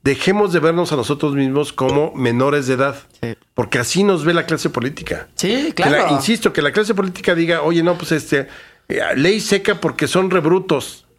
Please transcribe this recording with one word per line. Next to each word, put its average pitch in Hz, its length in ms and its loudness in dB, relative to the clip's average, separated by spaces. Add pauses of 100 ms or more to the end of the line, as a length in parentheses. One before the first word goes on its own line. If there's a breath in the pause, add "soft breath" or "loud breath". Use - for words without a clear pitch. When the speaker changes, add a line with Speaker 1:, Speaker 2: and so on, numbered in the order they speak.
Speaker 1:
dejemos 185 500 2
de 175 60 2
vernos 165 340 2
a - 20 0
nosotros 143 400 -2
mismos 139 380 0
como 139 420 0
menores 131 520 0
de 131 80 2
edad. 135 200 0 (260)
Speaker 2:
Sí. 117 140 -8 (180)
Speaker 1:
Porque 120 260 -2
así 170 240 0
nos 185 200 2
ve 170 100 2
la 165 120 0
clase 160 240 -2
política. 127 680 -6
Speaker 2:
Sí, 269 400 -2
Speaker 1:
Que - 80 0
la, - 60 4
Speaker 2:
claro. 151 260 2
Speaker 1:
insisto, 196 380 0
que 160 80 0
la 143 100 2
clase 208 240 0
política 190 400 0
diga, 165 280 0
"Oye, 165 200 2
no, 175 140 2
pues, 165 160 -6
este, 147 340 0 (400 loud breath)
eh, - 140 -4 (140)
ley 180 260 2
seca 196 400 0
porque 151 260 -2
son 185 240 0
rebrutos". 180 760 0 (140)